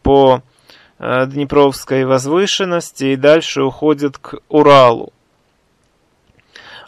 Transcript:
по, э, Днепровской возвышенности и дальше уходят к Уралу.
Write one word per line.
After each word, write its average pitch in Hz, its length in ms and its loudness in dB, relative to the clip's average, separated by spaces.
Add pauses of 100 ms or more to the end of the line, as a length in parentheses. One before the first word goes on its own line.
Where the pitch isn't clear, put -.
по, 135 400 2 (560)
э, 127 280 -4
Днепровской 139 800 -2
возвышенности 165 1000 -4
и 135 120 -2
дальше 147 460 0
уходят 143 560 -4
к - 300 -20
Уралу. 139 640 4 (1800)